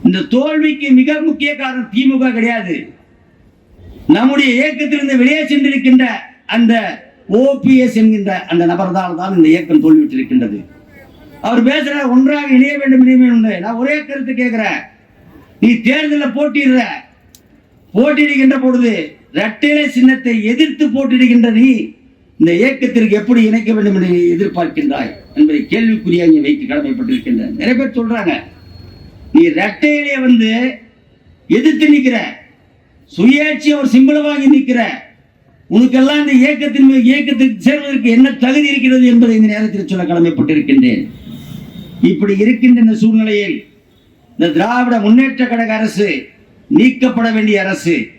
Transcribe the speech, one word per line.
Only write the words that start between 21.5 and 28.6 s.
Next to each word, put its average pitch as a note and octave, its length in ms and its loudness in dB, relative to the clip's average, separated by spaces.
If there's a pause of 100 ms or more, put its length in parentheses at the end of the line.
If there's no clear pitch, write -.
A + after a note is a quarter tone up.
நீ B3 100 4 (720)
இந்த E3 200 2
இயக்கத்திற்கு A3 600 0
எப்படி A#3 300 0
இணைக்க G#3+ 260 -2
வேண்டும் G3+ 220 0
என்று F3+ 160 0
நீ F3 80 0 (140)
எதிர்பார்க்கின்றாய் F#3+ 760 -4 (260)
என்பதை D4+ 220 2 (140)
கேள்விக்குறியாக F3+ 560 0
இங்கே D3+ 160 2
வைக்க D3 260 -2
கடமைப்பட்டிருக்கின்றேன். C3 880 -4
நிறைய A#3+ 200 0
பேர் C4+ 180 -4
சொல்றாங்க, A3+ 360 -4 (1000)